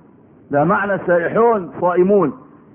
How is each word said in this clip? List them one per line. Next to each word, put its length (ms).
ده 140
معنى 420
سائحون، 720
صائمون. 520